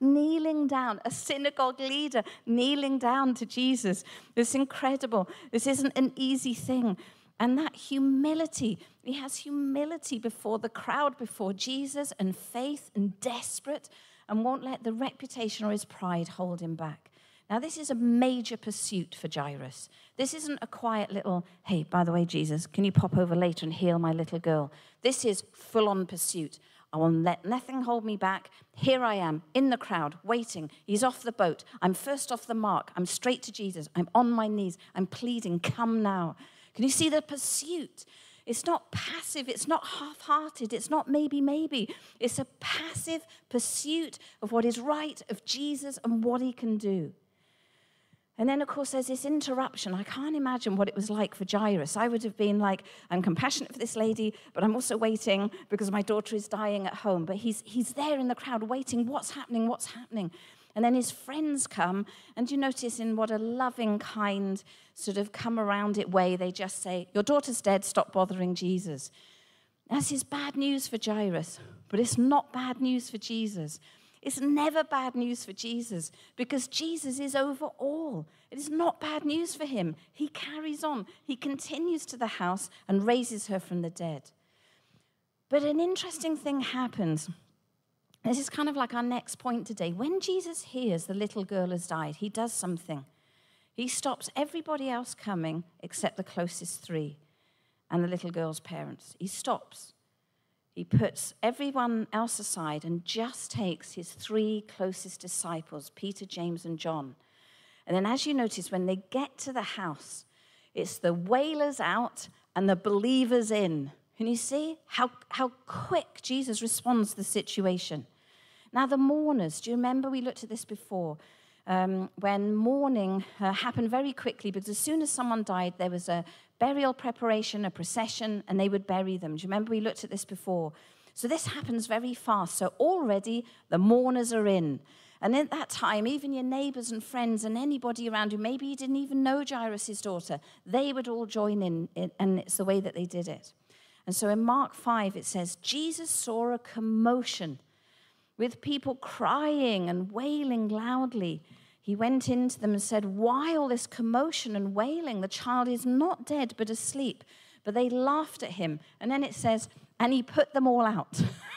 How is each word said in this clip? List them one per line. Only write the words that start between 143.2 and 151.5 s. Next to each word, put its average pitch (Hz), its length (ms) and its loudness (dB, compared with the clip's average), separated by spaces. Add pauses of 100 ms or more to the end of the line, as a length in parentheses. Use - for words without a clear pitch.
it. - 240 -12 (520)
And 185 120 -2
so 214 120 2
in 214 120 4
Mark 247 340 4
five, 214 420 0
it 160 80 -10
says, 180 380 -4
"Jesus 320 480 -4
saw 233 420 0
a 233 60 -2
commotion 226 1040 2 (760)
with 240 240 -2
people 269 360 -2
crying 247 920 2
and 180 220 -2
wailing 254 560 0
loudly. 220 760 -2 (380)